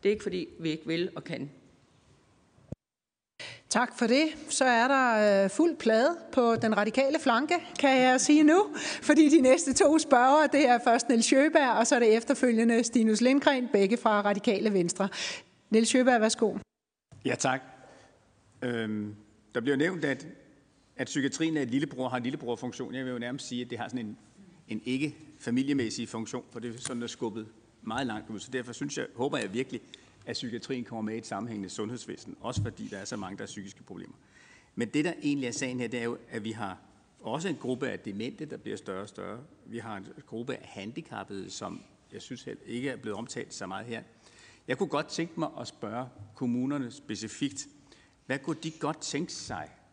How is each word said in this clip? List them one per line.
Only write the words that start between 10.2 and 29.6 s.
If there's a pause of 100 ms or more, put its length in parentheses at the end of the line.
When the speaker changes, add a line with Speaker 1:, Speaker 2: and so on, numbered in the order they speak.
Speaker 2:
det
er
først
Niels
Sjøberg,
og
så
er
det
efterfølgende
Stinus
Lindgren,
begge
fra
Radikale
Venstre. (600)
Niels
Sjøberg,
værsgo. (680)
Speaker 3:
Ja,
tak. (1000)
Øhm, (400)
der
bliver
nævnt,
at, (680)
at
psykiatrien
er
et
lillebror,
har
en
lillebrorfunktion.
Jeg
vil
jo
nærmest
sige,
at
det
har
sådan
en, (500)
en
ikke-familiemæssig
funktion,
for
det
er
sådan,
der
er
skubbet (360)
meget
langt
ud.
Så
derfor
synes
jeg, (100)
håber
jeg
virkelig, (440)